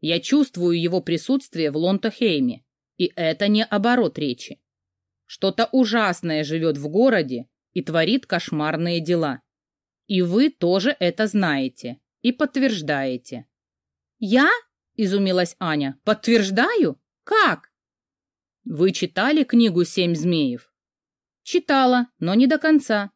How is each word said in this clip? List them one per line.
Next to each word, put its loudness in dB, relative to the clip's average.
Я -2
чувствую 0
его 0
присутствие -2
в -6
Лонтохейме, -2
и -2
это -2
не 2
оборот 0
речи. -8
Что-то -2
ужасное 0
живёт -2
в -8
городе 0
и -4
творит 0
кошмарные -2
дела. -2
И 0
вы 2
тоже 0
это -2
знаете -4
и 0
подтверждаете». -4
«Я?» 2
изумилась 0
Аня. -4
«Подтверждаю? 0
Как?» 0
«Вы 0
читали 0
книгу 2
«Семь 0
змеев»?» -2
«Читала, 2
но -2
не 6
до 4
конца». 2